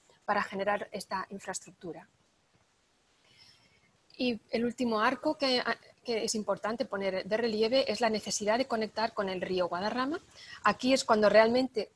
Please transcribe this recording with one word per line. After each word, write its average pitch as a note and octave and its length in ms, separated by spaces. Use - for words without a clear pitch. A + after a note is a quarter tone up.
para G3+ 180
generar G3+ 480
esta F#3+ 380
infraestructura. F3+ 800
Y B3 240
el A#3 120
último A#3 360
arco C4 380
que, B3+ 260
que A#3 220
es G#3+ 100
importante G#3 500
poner G3 400
de G#3 120
relieve A3+ 540
es G#3 80
la A#3 100
necesidad G#3 480
de C4 100
conectar A3 460
con G3+ 140
el F#3 140
río F3+ 260
Guadarrama. A3+ 520
Aquí B3+ 300
es C4 100
cuando G#3+ 260
realmente A3+ 680